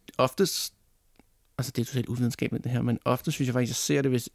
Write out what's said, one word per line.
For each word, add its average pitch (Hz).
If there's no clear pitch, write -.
oftest, -
altså, 123
det 123
er 117
totalt 123
uvidenskabeligt, 120
det 120
her, 120
men 117
ofte 123
synes 139
jeg 123
faktisk, 123
jeg -
ser 143
det, 135
hvis 123